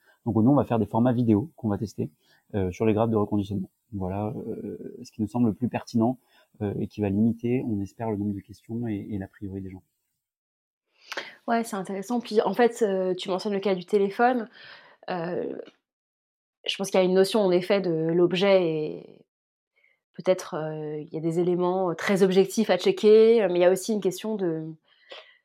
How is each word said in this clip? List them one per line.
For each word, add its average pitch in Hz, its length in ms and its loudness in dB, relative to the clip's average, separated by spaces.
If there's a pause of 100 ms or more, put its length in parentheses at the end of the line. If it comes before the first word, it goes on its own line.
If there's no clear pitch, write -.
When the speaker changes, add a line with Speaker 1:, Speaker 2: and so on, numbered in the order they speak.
(260)
Speaker 1:
Donc, 110 100 -2
nous, 113 160 6
on 143 40 6
va 123 80 4
faire 117 160 0
des 104 60 0
formats 117 280 2
vidéo 113 440 2
qu'on 117 100 -6
va 101 100 0
tester, 95 340 -8 (440)
euh, 92 160 -2
sur 113 140 -4
les 110 80 4
grades 113 180 2
de 110 60 0
reconditionnement. 104 520 -2 (220)
Voilà, 101 420 -6 (140)
euh, 104 560 -10
ce - 80 -20
qui - 100 -8
nous 101 60 -2
semble 120 200 2
le 101 60 0
plus 120 140 -4
pertinent, 120 500 -2 (440)
euh, 101 160 -4
et 104 100 -4
qui - 120 -12
va 104 100 0
limiter, 113 560 0
on 107 140 -4
espère, 110 320 -6
le 104 60 -4
nombre 104 160 -4
de 98 80 -10
questions 117 460 -10
et, 104 220 -6
et 107 80 -6
la 95 100 -8
priorité 98 340 -12
des 95 80 -12
gens. 92 120 -16 (1700)
Speaker 2:
Ouais, 233 160 0
c'est 226 140 -8
intéressant. 196 420 -4
Puis, 220 220 0
en 196 120 0
fait, 233 280 2
euh, 190 340 0
tu 185 140 -8
mentionnes 190 240 -2
le 196 60 -2
cas 196 160 0
du 180 100 -4
téléphone. 214 640 2 (600)
Euh, 165 480 -6 (1080)
je - 100 -4
pense 196 160 -8
qu'il 196 80 2
y - 20 6
a 185 40 4
une 185 80 2
notion, 196 260 4
en 190 120 2
effet, 180 300 2
de 180 80 -2
l'objet 175 800 2
et 156 580 -6 (880)
peut-être, 185 420 -2
euh, 156 440 -8
il 156 140 -12
y 156 40 -6
a 156 40 -6
des 165 180 -2
éléments, 180 520 0
euh, - 20 -4
très 185 280 0
objectifs 190 480 2
à 185 80 2
checker, 220 640 6
euh, 190 80 2
mais 175 100 0
il - 20 4
y 180 40 6
a 180 60 8
aussi 190 220 0
une 208 80 -2
question 202 340 -4
de, 165 300 -4 (800)